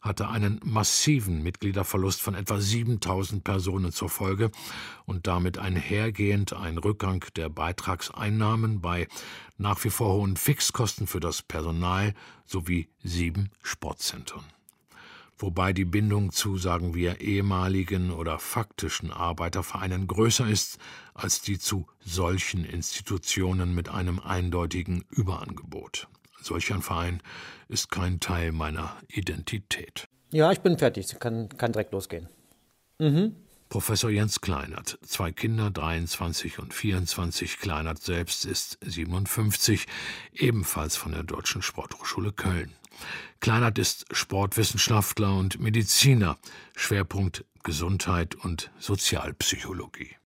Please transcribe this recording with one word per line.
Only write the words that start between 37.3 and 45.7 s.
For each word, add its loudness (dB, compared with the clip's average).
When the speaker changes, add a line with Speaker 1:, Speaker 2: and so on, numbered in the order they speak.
Speaker 1:
Kleinert -2
selbst -2
ist -4
siebenundfünfzig, 2
ebenfalls 2
von -4
der -4
Deutschen -4
Sporthochschule -4
Köln. -2
Kleinert 4
ist 0
Sportwissenschaftler 2
und 2
Mediziner, 6